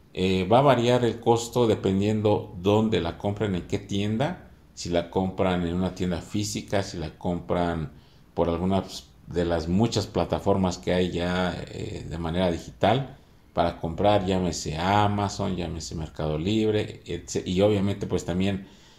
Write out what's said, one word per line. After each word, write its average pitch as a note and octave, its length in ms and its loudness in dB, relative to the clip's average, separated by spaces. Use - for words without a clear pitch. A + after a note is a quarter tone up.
Eh, F#2 360 0
va A#2+ 100 8
a - 20 4
variar B2 420 4
el A2 160 0
costo A#2 460 2
dependiendo G#2 960 2
dónde G#2 400 4
la E2+ 160 -4
compren, G2+ 380 -2
en E2 100 -6
qué G2+ 120 -2
tienda. A2 720 -4
Si - 160 -10
la E2+ 220 0
compran F#2 560 0
en E2+ 80 -2
una F2+ 200 0
tienda F2+ 280 -2
física, G#2 600 -4
si - 140 -8
la D#2 220 -8
compran F2 760 -2
por E2+ 160 2
alguna F2+ 360 0
de E2+ 180 -2
las E2+ 240 -2
muchas G#2+ 380 2
plataformas F2+ 720 0
que F2+ 160 0
hay F2+ 160 2
ya, F2 440 -2
eh, - 400 -10
de D#2 100 -8
manera E2+ 320 0
digital G#2+ 680 -2
para E2+ 260 0
comprar, F#2+ 460 2
llámese F2+ 540 -2
Amazon, G2+ 800 0
llámese E2 380 -6
Mercado D#2 440 -4
Libre, G#2+ 680 0
etc. - 420 -6
Y F#2 140 0
obviamente, G2+ 460 2
pues, F2+ 180 -2
también F#2+ 420 -2